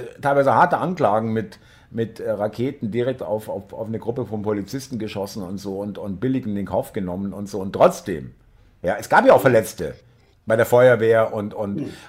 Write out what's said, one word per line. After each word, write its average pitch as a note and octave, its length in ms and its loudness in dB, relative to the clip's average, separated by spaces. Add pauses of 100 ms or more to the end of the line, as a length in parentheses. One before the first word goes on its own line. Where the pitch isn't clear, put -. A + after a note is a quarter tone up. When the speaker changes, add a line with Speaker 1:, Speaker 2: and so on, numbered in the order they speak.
(220)
Speaker 1:
teilweise C#3 320 4
harte E3 240 4
Anklagen A2+ 560 0
mit, A2 240 -6 (320)
mit, A2 300 -6
äh, A2+ 100 -4
Raketen A2 600 -4
direkt A#2+ 320 -2
auf, G#2+ 280 -4
auf, G2 240 -10
auf - 140 -8
eine A2 100 -6
Gruppe A#2+ 260 -4
von G#2 180 -6
Polizisten G#2+ 560 -4
geschossen G#2 440 -6
und F#2 160 -8
so G2 220 -8
und, G2+ 180 -8
und G2 220 -8
billig C3 260 -2
in G#2 80 -4
den G2+ 120 -4
Kauf F#2+ 280 -4
genommen F#2+ 400 -4
und G2 160 -10
so. G2+ 100 -6
Und F#2+ 140 -6
trotzdem, F#2+ 580 0 (500)
ja, F#2 160 0
es A2+ 120 -12
gab G#3+ 160 6
ja B3+ 80 10
auch C3 80 6
Verletzte A2 520 0 (520)
bei A2+ 100 2
der A2+ 100 4
Feuerwehr A2+ 680 6
und, G#2+ 200 -4
und G2+ 260 -4
Speaker 2:
Hm. - 100 -8 (180)